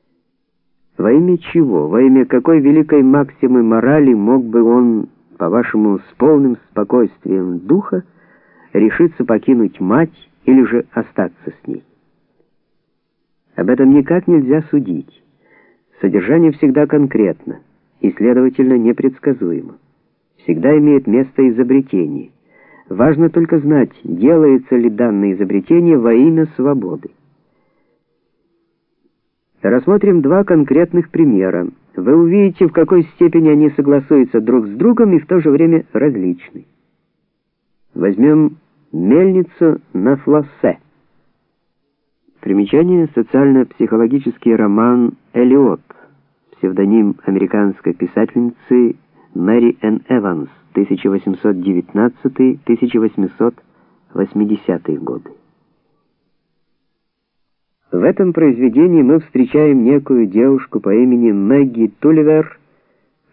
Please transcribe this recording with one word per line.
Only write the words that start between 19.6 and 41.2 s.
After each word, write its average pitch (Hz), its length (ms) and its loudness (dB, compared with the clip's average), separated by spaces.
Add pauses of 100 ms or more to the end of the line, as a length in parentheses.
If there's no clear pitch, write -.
Всегда 113 380 0
имеет 147 300 2
место 131 420 0
изобретение. 120 840 -2 (580)
Важно 147 420 0
только 165 300 -2
знать, 143 320 0 (100)
делается 131 760 0
ли 120 140 0
данное 104 440 -2
изобретение 143 600 0
во 117 160 0
имя 156 340 2 (100)
свободы. 127 540 -4 (2500)
Рассмотрим 175 580 0
два 165 220 2
конкретных 165 680 0
примера. 95 580 0 (260)
Вы 104 220 0
увидите, 180 500 2
в 156 60 -4
какой 165 320 0 (100)
степени 165 360 2
они 151 200 2
согласуются 139 720 0
друг 117 260 0
с 101 40 -10
другом 208 420 2
и 165 80 2
в - 80 -10
то 180 120 0
же 156 100 0
время 160 420 2
различны. 92 720 -4 (1300)
Возьмем 147 600 0 (340)
мельницу 165 880 0 (120)
на 117 240 -2
Флассе. 143 640 -4 (1600)